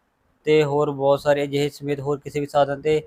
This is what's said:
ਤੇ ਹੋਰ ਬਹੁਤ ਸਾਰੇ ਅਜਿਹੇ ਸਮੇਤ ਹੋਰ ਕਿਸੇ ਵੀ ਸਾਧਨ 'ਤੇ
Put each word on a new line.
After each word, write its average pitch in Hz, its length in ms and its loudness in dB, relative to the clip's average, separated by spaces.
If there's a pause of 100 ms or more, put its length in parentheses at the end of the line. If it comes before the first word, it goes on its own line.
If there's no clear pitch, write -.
(460)
ਤੇ 156 180 4
ਹੋਰ 147 260 0
ਬਹੁਤ 139 300 0
ਸਾਰੇ 143 220 0
ਅਜਿਹੇ 143 260 -2
ਸਮੇਤ 143 320 -6
ਹੋਰ 139 180 -4
ਕਿਸੇ 139 220 -8
ਵੀ 143 60 -4
ਸਾਧਨ 143 340 0
'ਤੇ 151 260 0